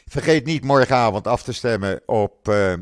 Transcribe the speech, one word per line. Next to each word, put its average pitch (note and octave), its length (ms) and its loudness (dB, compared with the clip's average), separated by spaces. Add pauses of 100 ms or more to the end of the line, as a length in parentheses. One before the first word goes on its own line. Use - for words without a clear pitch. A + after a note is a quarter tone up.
Vergeet D#3 380 0
niet D#3 180 -4
morgenavond B2 640 2
af A#2+ 160 -2
te B2+ 100 -8
stemmen G2+ 520 -4
op, - 420 -4
eh, G2+ 260 2
eh, F2 80 -6